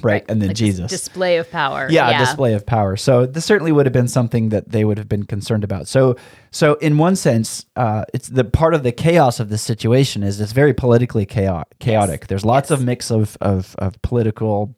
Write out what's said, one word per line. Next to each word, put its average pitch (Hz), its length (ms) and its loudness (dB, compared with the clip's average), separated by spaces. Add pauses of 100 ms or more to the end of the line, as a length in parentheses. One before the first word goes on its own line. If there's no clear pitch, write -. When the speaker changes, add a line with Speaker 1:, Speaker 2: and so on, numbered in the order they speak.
Speaker 1:
right? - 20 -20
Speaker 2:
Right. 104 260 0
Speaker 1:
And 107 120 0
then 101 80 0
Speaker 2:
Like 101 80 -4
this 110 100 2
Speaker 1:
Jesus. 90 220 -2
Speaker 2:
display 180 480 -2
of 165 140 -6
power. 139 400 -4
Speaker 1:
Yeah, 151 180 4
Speaker 2:
Yeah. 117 80 2
Speaker 1:
display 135 360 0
of 101 120 -4
power. 101 320 0
So 123 300 2
this 156 180 -8
certainly 165 260 2
would 143 140 4
have 127 80 -2
been 123 140 2
something 117 420 0
that 104 220 -2
they 110 120 0
would 104 140 0
have 104 100 -10
been 101 180 -4
concerned 104 380 -4
about. 95 240 -6
So, 131 280 2 (340)
so 151 260 2
in 151 220 0
one 175 180 4
sense, 113 600 -2
uh, 110 300 -2 (100)
it's - 140 -8
the 127 140 2
part 160 300 2
of 156 80 2
the 123 100 0
chaos 156 480 2
of 107 100 -4
this 107 120 -4
situation 117 640 0
is 98 180 -2
it's 107 120 -6
very 135 200 4
politically 117 540 2
chao-, 95 380 -2 (120)
chaotic. 101 440 0
Speaker 2:
Yes. - 80 -20
Speaker 1:
There's 98 160 -4
lots 135 260 2
Speaker 2:
Yes. 139 80 -4
Speaker 1:
of 127 60 -2
mix 123 260 -4
of, 110 300 0
of, 95 360 -2
of 98 240 -6
political 110 760 -2